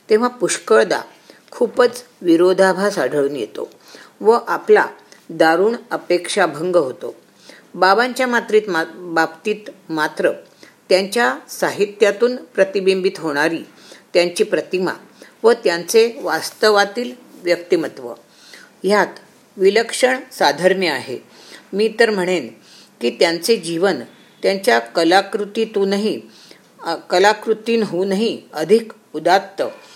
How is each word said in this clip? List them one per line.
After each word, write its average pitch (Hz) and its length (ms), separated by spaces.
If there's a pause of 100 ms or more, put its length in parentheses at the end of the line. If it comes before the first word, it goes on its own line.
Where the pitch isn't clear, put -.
तेव्हा 220 180
पुष्कळदा 196 720 (500)
खूपच 240 520 (180)
विरोधाभास 185 760
आढळून 143 380
येतो - 340 (520)
व 208 100
आपला 196 540 (440)
दारुण 170 460 (160)
अपेक्षाभंग 175 840
होतो. 131 400 (600)
बाबांच्या 226 520
मात्रीत 214 400
मा-, 165 180 (100)
बाबतीत 175 760 (200)
मात्र 156 420 (580)
त्यांच्या 214 480 (120)
साहित्यातून 202 840
प्रतिबिंबित 190 840
होणारी 156 400 (540)
त्यांची 175 300
प्रतिमा 180 500 (500)
व 226 80
त्यांचे 233 720
वास्तवातील 202 920 (320)
व्यक्तिमत्व 165 680 (720)
ह्यात 196 240 (500)
विलक्षण 226 640 (120)
साधर्म्य 180 580
आहे. 127 300 (540)
मी 220 260
तर 233 100
म्हणेन 180 380 (540)
की 240 80
त्यांचे 175 480
जीवन 165 420 (440)
त्यांच्या 190 360
कलाकृतीतूनही, 196 1400 (640)
अ, 170 120
कलाकृतींहूनही 208 1500 (120)
अधिक 196 380 (220)
उदात्त, 175 500 (320)